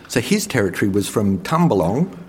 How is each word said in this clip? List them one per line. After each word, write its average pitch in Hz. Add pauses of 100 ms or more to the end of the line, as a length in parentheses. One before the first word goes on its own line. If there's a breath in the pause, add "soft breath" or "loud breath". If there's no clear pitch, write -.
so -
his 208
territory 104
was 101
from 101
Tumbalong, 131 (120)